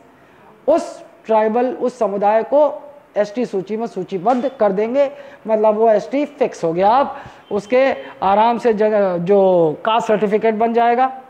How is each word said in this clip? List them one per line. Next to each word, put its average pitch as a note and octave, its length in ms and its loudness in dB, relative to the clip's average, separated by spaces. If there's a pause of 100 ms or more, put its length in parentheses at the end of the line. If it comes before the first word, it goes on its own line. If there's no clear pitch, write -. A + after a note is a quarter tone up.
(680)
उस - 360 -2 (220)
ट्राइबल, A3 400 0
उस B3 340 -4
समुदाय G#3 440 0
को C#4+ 480 0 (260)
एसटी G#3 280 -2
सूची G3+ 320 -6
में A3+ 100 -6
सूचीबद्ध G#3+ 720 -4
कर G#3 120 2
देंगे, A#3+ 400 0 (360)
मतलब G#3+ 280 2
वो A3+ 140 2
एसटी B3+ 360 0
फिक्स - 380 -4
हो E3 100 0
गया। F#3+ 160 2
अब B3 260 0 (360)
उसके B3 440 0 (280)
आराम G#3+ 340 2
से A#3 160 0
जग-, G3+ 440 0
जो F3+ 540 4 (140)
कास्ट A3+ 220 0
सर्टिफिकेट G#3+ 480 0
बन A#3 180 -2
जाएगा A#3+ 560 0